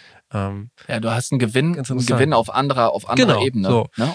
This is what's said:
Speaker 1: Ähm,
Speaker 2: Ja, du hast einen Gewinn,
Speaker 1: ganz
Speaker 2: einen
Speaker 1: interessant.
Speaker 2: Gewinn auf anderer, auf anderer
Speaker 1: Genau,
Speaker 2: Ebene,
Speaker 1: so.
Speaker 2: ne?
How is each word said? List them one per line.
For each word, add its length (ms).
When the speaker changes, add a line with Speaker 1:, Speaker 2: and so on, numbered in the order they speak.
Speaker 1:
Ähm, 360
Speaker 2:
Ja, 120
du 120
hast 200
einen 80
Gewinn, 340
Speaker 1:
ganz 160
Speaker 2:
einen 100
Speaker 1:
interessant. 200
Speaker 2:
Gewinn 140
auf 200
anderer, 380
auf 180
anderer 240
Speaker 1:
Genau, 120
Speaker 2:
Ebene, 220
Speaker 1:
so. 300
Speaker 2:
ne? 180